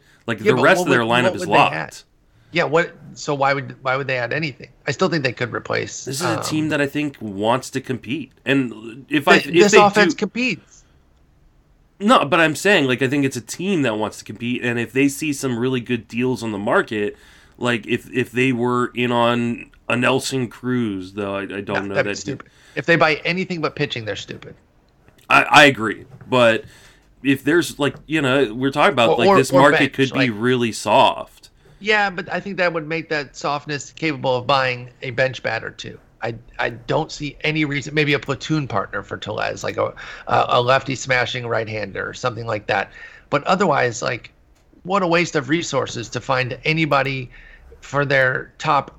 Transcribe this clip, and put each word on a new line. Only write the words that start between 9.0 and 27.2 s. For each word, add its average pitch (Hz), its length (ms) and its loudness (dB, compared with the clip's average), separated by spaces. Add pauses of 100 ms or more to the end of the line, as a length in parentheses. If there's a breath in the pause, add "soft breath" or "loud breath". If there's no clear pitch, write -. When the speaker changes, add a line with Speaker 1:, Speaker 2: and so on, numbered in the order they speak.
Speaker 1:
if 143 180 0
I, 175 120 8
Speaker 2:
Th-, 143 160 -4
Speaker 1:
if 175 80 8
Speaker 2:
this 202 100 6
Speaker 1:
they 214 80 10
Speaker 2:
offense 202 320 4
Speaker 1:
do - 60 -8
Speaker 2:
competes. 208 640 -6 (1160)
Speaker 1:
No, 202 260 4
but 165 160 4
I'm 156 140 4
saying, 180 320 4
like, 127 140 0
I 135 60 2
think 143 160 0
it's 131 140 -2
a 117 40 -8
team 175 420 -2
that 110 140 0
wants 107 220 -4
to - 60 -18
compete, 117 380 -6
and 120 140 0
if 117 140 -4
they 135 160 2
see 147 240 -2
some 135 260 -4
really 127 220 0
good 117 300 -4
deals 120 340 -2
on 110 80 -4
the 101 60 -4
market, 107 580 -2 (420 soft breath)
like, 120 300 -2
if, 120 240 -4
if 120 220 -2
they 127 180 2
were 123 420 0
in 123 200 -2
on 120 580 0 (160)
a 117 80 0
Nelson 127 540 0
Cruz, 104 640 -4
though 101 240 -6
I, 98 60 -6
I - 20 -8 (160)
don't 98 60 -10
Speaker 2:
No, 98 140 -2
Speaker 1:
know 98 140 -6
Speaker 2:
that'd 98 80 0
be 101 60 -2
Speaker 1:
that - 0 -
he 98 60 -4
Speaker 2:
stupid. - 320 -10 (280 soft breath)
If 147 100 -6
they 165 120 4
buy 156 260 4
anything 175 380 -4
but 151 160 -4
pitching, 123 260 -4
they're 101 140 -6
stupid. - 380 -16 (720)
Speaker 1:
I, 135 140 6
I 147 220 8
agree, 110 400 0 (240)
but 113 360 4 (580 soft breath)